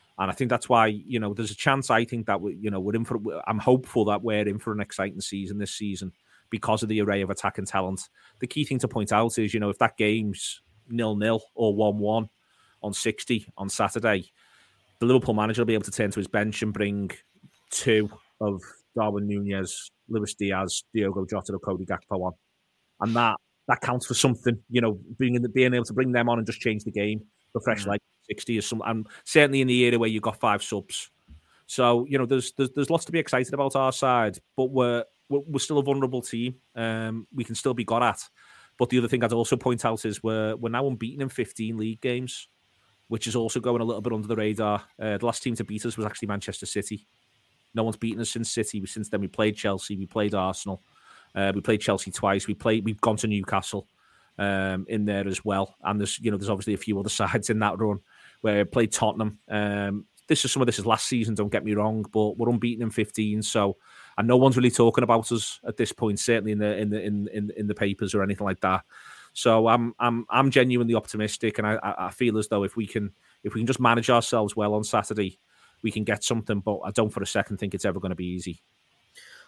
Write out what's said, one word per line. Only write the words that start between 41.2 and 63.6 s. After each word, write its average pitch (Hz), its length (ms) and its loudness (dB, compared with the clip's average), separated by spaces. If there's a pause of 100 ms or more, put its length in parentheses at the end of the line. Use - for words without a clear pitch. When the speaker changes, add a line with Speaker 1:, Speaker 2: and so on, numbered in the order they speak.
Speaker 1:
in 131 80 -6
fifteen 113 480 -6
league 110 240 -6
games, 127 460 -6 (600)
which 110 180 -4
is 110 80 -6
also 117 240 0
going 123 220 2
a 113 40 -2
little 110 180 -4
bit 117 100 -2
under 107 160 -4
the 110 80 0
radar. 107 480 0 (160)
Uh, 107 160 -2
the 104 100 -2
last 113 160 -2
team 120 140 -2
to - 80 -4
beat 107 220 -8
us 117 100 -6
was 110 100 -4
actually 104 220 -6
Manchester 101 380 -6
City. - 420 -8 (680)
No 113 60 0
one's 110 140 -2
beaten 110 240 -4
us 113 100 -4
since 113 200 -6
City. 107 360 -4
Since 107 220 -8
then, 101 120 -2
we 98 60 -4
played 107 300 0
Chelsea, 98 400 -4
we 95 100 -6
played 104 280 -2
Arsenal, 95 460 -4 (540)
uh, 98 180 0
we 101 80 0
played 107 200 2
Chelsea 98 320 0
twice. 98 340 0
We 104 80 -2
played, 110 300 2
we've 107 160 -4
gone 110 160 2
to 110 100 -2
Newcastle, 101 600 -2 (500)
um, 95 500 0
in 107 160 0
there 101 220 0
as 95 180 -4
well. 98 380 0
And 101 160 -2
there's, 101 220 -4
you 113 100 0
know, 101 60 -2
there's 98 140 -4
obviously 101 240 -2
a 95 40 -4
few 101 220 -2
other 101 80 -4
<laughs> - 120 -4
sides 104 300 0
in 107 80 2
that 101 220 0
run 104 180 0 (440)
where 104 160 2
we 104 60 4
played 113 280 0
Tottenham. 107 460 -2 (100)
Um, 101 580 -2 (220)
this 156 160 2
is, 123 80 -2
some 139 100 2
of 120 40 4
this 117 120 0
is 98 80 -4
last 110 200 4
season, 113 280 0
don't 104 160 0
get 107 140 0
me 104 100 0
wrong, 107 380 0
but 107 260 2
we're 117 100 2
unbeaten 120 340 0
in 110 80 -4
fifteen. 107 520 -2
So, 101 340 0 (400)